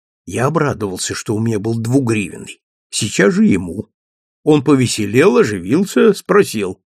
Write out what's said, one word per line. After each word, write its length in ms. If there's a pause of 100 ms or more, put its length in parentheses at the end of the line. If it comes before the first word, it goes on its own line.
(260)
Я 220
обрадовался, 680
что 200
у 40
меня 200
был 200
двугривенный. 840 (280)
Сейчас 440
же 120
ему. 480 (500)
Он 200
повеселел, 760
оживился, 760
спросил: 760